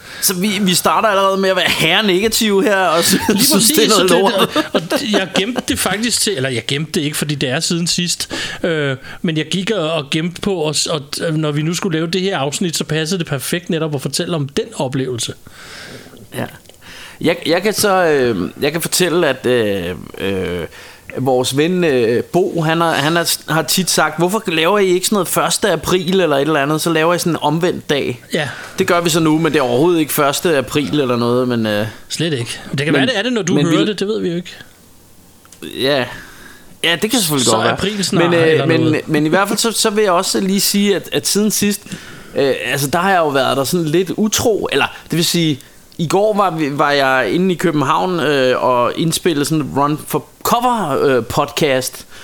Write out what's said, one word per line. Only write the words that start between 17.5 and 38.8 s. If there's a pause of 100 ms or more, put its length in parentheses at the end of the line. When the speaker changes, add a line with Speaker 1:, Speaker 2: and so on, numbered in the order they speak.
Speaker 1:
kan
så,
øh, (100)
jeg
kan
fortælle,
at,
øh, (240)
øh, (580)
vores
ven,
øh,
Bo,
han
har,
han
har, (220)
har
tit
sagt,
"Hvorfor
laver
I
ikke
sådan
noget
første
april
eller
et
eller
andet,
så
laver
I
sådan
en
omvendt
dag"? (100)
Speaker 2:
Ja. (300)
Speaker 1:
Det
gør
vi
så
nu,
men
det
er
overhovedet
ikke
første
april
eller
noget,
men,
øh, (220)
Speaker 2:
Slet
ikke. (120)
Det
kan
Speaker 1:
men,
Speaker 2:
være,
det
er
det,
når
du
Speaker 1:
men
Speaker 2:
hører
Speaker 1:
vi
Speaker 2:
det,
det
ved
vi
jo
ikke. (1300)
Speaker 1:
Ja. (800)
Ja,
det
kan
selvfølgelig
Speaker 2:
Så
Speaker 1:
godt
være.
Speaker 2:
april
snart,
Speaker 1:
Men,
øh,
Speaker 2:
eller
Speaker 1:
men,